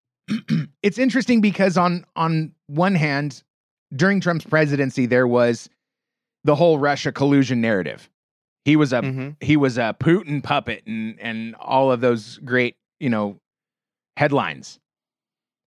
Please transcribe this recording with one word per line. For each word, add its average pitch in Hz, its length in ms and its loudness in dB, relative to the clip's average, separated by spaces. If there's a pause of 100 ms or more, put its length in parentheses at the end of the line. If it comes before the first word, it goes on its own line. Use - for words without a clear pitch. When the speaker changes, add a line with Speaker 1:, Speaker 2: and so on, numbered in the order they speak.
(280)
Speaker 1:
<clears throat> 160 540 -6
it's 202 160 -2
interesting 247 420 2
because 196 360 2
on, 175 280 0 (120)
on 160 360 -2 (140)
one 175 280 0
hand, 147 480 -2 (520)
during 185 260 2
Trump's 170 240 -2
presidency, 143 640 0
there 123 200 4
was 120 420 2 (760)
the 147 100 4
whole 160 240 4
Russia 143 340 0
collusion 135 480 2
narrative. 92 480 -2 (560)
He 147 120 4
was 147 160 2
a, 123 80 0
Speaker 2:
Mm-hmm. 135 300 -6 (100)
Speaker 1:
he 147 160 2
was 131 220 0
a 110 200 -2
Putin 160 440 -2
puppet 123 440 -6
and, 110 340 -8
and 113 360 -10
all 135 340 0
of 123 100 0
those 120 380 -2
great, 123 380 -2 (240)
you 147 100 -4
know, 104 280 -4 (800)
headlines. 117 640 -2 (880)